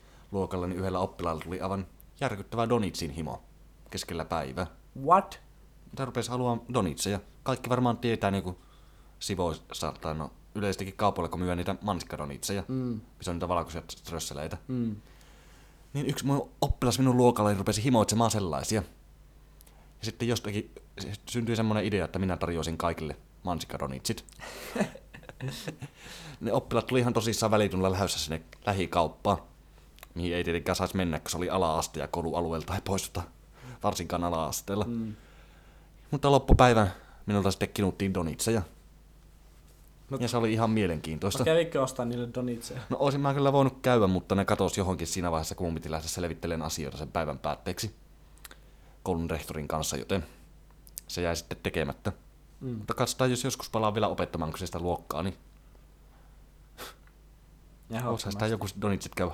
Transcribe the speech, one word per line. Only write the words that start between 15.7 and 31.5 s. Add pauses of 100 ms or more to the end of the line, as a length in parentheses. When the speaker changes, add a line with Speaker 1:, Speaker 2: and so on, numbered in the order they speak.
Speaker 1:
Niin
yksi
mun (100)
oppilas
minun
luokallani
rupesi
himoitsemaan
sellaisia. (1160)
Ja
sitten
jostakin (600)
syntyi
semmonen
idea,
että
minä
tarjoaisin
kaikille (260)
mansikkadonitsit. (520)
<laughs> (1500)
Ne
oppilaat
tuli
ihan
tosissaan
välitunnilla
lähdössä
sinne (240)
lähikauppaan, (760)
mihin
ei
tietenkään
saisi
mennä,
kun
se
oli